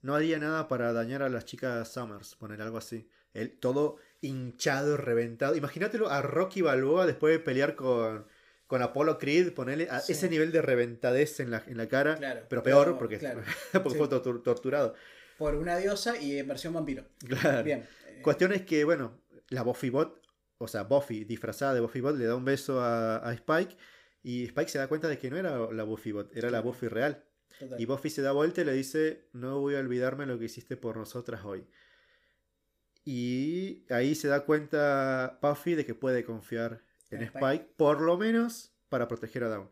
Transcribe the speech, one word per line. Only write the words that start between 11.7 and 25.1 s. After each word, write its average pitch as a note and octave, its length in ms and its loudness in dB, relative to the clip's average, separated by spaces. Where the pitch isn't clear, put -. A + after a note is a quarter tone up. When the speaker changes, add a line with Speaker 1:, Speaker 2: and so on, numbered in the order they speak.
Speaker 1:
la A2+ 100 -4
cara, C#3+ 300 2
Speaker 2:
Claro, C3 320 -6
Speaker 1:
pero B2 120 0
peor, C#3 260 8
Speaker 2:
pero, E3+ 120 0
Speaker 1:
porque, G#2+ 200 -4
Speaker 2:
claro. A#2+ 220 -6
Speaker 1:
<laughs> - 160 -14
porque F#3 180 4
Speaker 2:
Sí. D#3 60 -2
Speaker 1:
fue D3+ 120 4
tor-, B2 340 0
torturado. C3 500 0
Speaker 2:
Por D3 180 0
una F3 220 0
diosa F#3+ 440 0
y C#3+ 180 -2
en C3+ 80 -6
versión C3 260 -6
vampiro. C3+ 320 -4
Speaker 1:
Claro. B2+ 380 2
Speaker 2:
Bien. C#3+ 240 -2
Eh, - 140 -20
Speaker 1:
Cuestión F3+ 320 4
es F#3+ 100 0
que, D#3 200 2
bueno, D3 380 0
la B2+ 140 -2
Buffy B2 260 0
Bot, D3+ 320 0
o A2+ 80 -6
sea, G#2 160 -6
Buffy A#2+ 420 0
disfrazada A2+ 480 -4
de B2 60 2
Buffy A#2 220 -2
Bot C#3+ 140 0
le B2+ 100 0
da A2+ 100 2
un B2+ 100 -4
beso C3+ 340 0
a, A#2 380 0
a A#2+ 60 -4
Spike E3 420 -2
y B2 240 -6
Spike D3+ 240 -4
se - 80 -4
da C3+ 100 -2
cuenta D#3 220 -2
de D3 80 -4